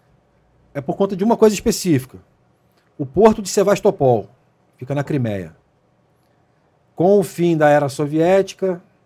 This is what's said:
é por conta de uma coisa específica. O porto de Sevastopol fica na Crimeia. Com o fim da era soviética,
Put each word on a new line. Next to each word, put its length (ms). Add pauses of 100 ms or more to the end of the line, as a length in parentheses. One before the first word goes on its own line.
(720)
é 80
por 160
conta 180
de 80
uma 140
coisa 180
específica. 640 (800)
O 80
porto 360
de 80
Sevastopol 760 (500)
fica 160
na 100
Crimeia. 520 (1400)
Com 240
o 40
fim 340
da 120
era 200
soviética, 920 (240)